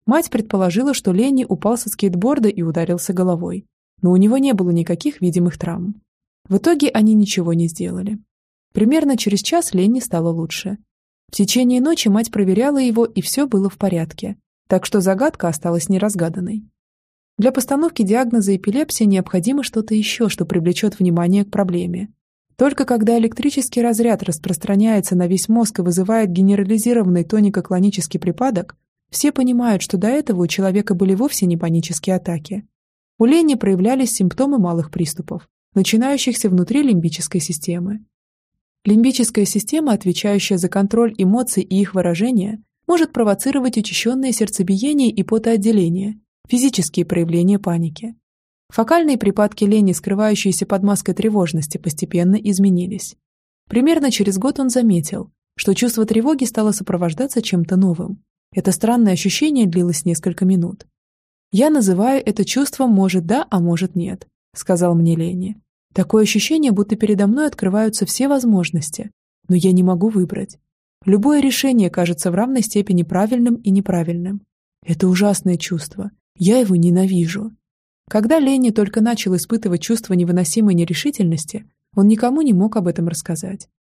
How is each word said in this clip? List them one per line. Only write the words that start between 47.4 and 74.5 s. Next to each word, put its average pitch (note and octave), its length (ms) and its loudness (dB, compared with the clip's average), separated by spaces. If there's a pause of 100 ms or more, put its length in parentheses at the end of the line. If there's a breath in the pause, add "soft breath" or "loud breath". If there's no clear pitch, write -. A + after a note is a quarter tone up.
паники. E3+ 560 -4 (540)
Фокальные D4 480 2
припадки G#3+ 480 0
лени, G3+ 280 4
скрывающиеся G3+ 720 -2
под G3 180 -2
маской G3+ 300 0
тревожности, F3 640 -2
постепенно F3 580 0
изменились. F#3+ 800 0 (520)
Примерно C#4 420 2
через F#3+ 260 0
год C4+ 220 -2
он C4 100 0
заметил, G#3+ 600 0 (240)
что - 180 0
чувство A3+ 320 0
тревоги A#3+ 400 0
стало G#3+ 260 0
сопровождаться F#3 720 -2
чем-то F3 340 -2
новым. F3+ 480 0 (300)
Это F#3+ 180 0
странное A3+ 420 2
ощущение A#3 540 0
длилось F3 380 0
несколько E3+ 380 -2
минут. F3+ 440 0 (640)
Я B3+ 180 4
называю B3 560 2
это G#3 200 -2
чувством C4+ 460 -2
«может F#3+ 340 2
да, A#3 240 0
а F#3+ 100 0
может F3 360 -2
нет», F3+ 320 -6 (260)
сказал F3 420 0
мне E3 200 2
Ленни. F3+ 420 -6 (360)
«Такое G#3+ 300 2
ощущение, B3+ 480 0
будто G3+ 240 0
передо G3+ 320 0
мной C#4+ 200 2
открываются G#3+ 580 -2
все - 240 -2
возможности, G#3 800 -2 (360)
но F3+ 80 2
я F3+ 180 4
не F3+ 100 4
могу F#3 240 2
выбрать. G3 520 -4 (460)
Любое A3+ 360 4
решение B3 480 2
кажется F3 420 -2
в F3 40 -2
равной B3 260 0
степени G3+ 420 0
правильным A3+ 520 0
и A#3 140 -4
неправильным. F#3 720 -2 (440)